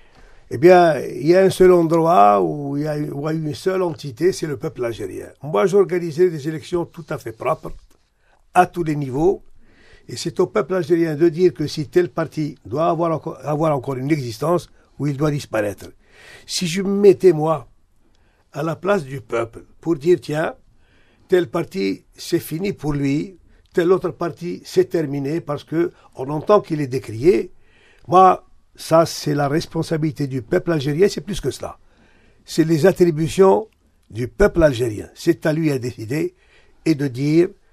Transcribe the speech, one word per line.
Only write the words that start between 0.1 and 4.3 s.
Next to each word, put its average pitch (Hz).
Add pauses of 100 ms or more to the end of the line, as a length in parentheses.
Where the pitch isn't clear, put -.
Eh 120
bien, 170
il 120
y 175
a 190
un 190
seul 185
endroit 175
où 147
il 147
y 156
a, 151
où 143
il 151
y -
a 160
une 151
seule 190
entité, 151